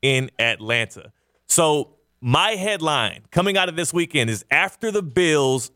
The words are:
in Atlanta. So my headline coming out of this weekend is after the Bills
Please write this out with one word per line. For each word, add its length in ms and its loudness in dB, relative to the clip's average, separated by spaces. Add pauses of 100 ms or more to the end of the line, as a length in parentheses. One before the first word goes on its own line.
in 360 0
Atlanta. 720 -4 (340)
So 500 2 (240)
my 320 2
headline 800 -2
coming 260 0
out 120 2
of 80 -8
this 160 -4
weekend 380 0
is 200 -6
after 400 -2
the 120 0
Bills 720 2